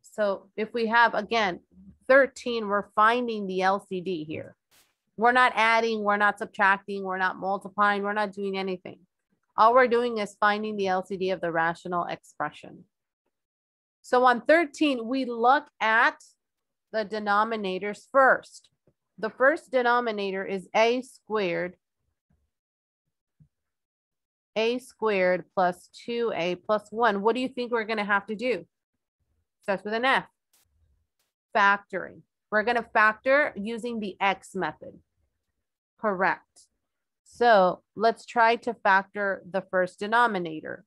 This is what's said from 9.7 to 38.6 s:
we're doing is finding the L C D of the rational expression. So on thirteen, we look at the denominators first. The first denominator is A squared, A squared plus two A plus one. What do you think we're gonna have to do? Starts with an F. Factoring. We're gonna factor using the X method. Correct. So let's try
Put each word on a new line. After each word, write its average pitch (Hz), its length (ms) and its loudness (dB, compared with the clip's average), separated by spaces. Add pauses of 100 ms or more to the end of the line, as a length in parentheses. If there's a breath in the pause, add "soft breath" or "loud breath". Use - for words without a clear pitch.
we're 254 140 6
doing 240 280 0
is 202 240 -6
finding 214 360 0
the 196 100 -2
L 185 180 0
C 190 140 -8
D 185 120 -2
of 180 120 -4
the 170 100 -4
rational 170 540 -4
expression. - 760 -12 (1160)
So 254 240 0
on 240 160 4
thirteen, 294 680 2
we 262 200 -4
look 240 400 2 (160)
at 226 340 2 (760)
the 214 120 -4
denominators 208 1040 -4
first. - 600 2 (480)
The 208 100 -6
first 269 420 0
denominator 226 760 -2
is 190 280 -8
A 233 280 2
squared, 180 720 -6 (2750)
A 226 240 -2
squared 185 760 -2
plus 180 380 -2 (160)
two 233 280 -4
A 175 200 -4
plus 208 360 -4
one. 214 300 0
What 226 140 2
do 254 80 -2
you 254 60 -4
think 247 220 -8
we're 226 140 -2
gonna 214 180 -4
have 202 260 -2
to 220 60 -6
do? 202 300 -4 (1000)
Starts 190 200 -4
with 208 120 -6
an 233 100 -4
F. 240 220 2 (1300)
Factoring. 202 680 0 (320)
We're 214 100 0
gonna 233 300 -2
factor 233 640 2
using 226 420 -8
the 208 220 -10
X 190 340 -2
method. 151 460 -8 (1000)
Correct. 190 680 -4 (560)
So 202 580 4 (140)
let's 226 280 0
try 233 300 2 (120)